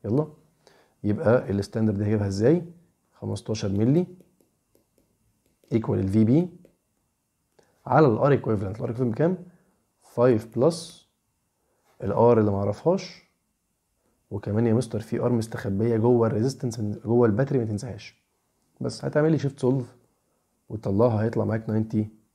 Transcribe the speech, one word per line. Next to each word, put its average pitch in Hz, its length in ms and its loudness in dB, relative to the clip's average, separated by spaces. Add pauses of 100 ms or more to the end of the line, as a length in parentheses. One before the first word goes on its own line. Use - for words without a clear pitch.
يلا، 131 220 -2 (760)
يبقى 104 460 0
الستاندرد 101 520 -2
هجيبها 104 240 0
ازاي؟ 120 380 2 (480)
خمستاشر 107 560 -8
ملي 123 380 2 (1700)
ايكوال 110 260 0
الفي 101 260 4
بي 156 240 4 (1400)
على 139 200 4
الار 127 260 2
ايكويفالنت. 107 440 -2
الار 123 120 -8
ايكويفالنت 120 260 -4
بكام؟ 170 220 0 (640)
فايف 120 560 0
بلس - 500 -2 (920)
الار 110 380 4
اللي 104 100 2
معرفهاش، 104 800 -4 (1000)
وكمان 104 360 -2
يا 113 80 4
مستر 113 260 -2
في 117 200 -6
ار 120 120 0
مستخبيه 113 640 -2
جوه 117 300 4
الريزيستنس، 117 540 -4
جوه 107 460 2
الباتري، 135 320 0
ما 117 60 -2
تنساهاش. 107 600 -10 (560)
بس 127 240 -10
هتعمل 151 280 2
لي 143 60 2
شيفت 135 220 -6
سولف 127 360 -2 (720)
وتطلعها، 104 540 0
هيطلع 113 220 -2
معاك 110 240 -4
ناينتي 107 400 -2 (260)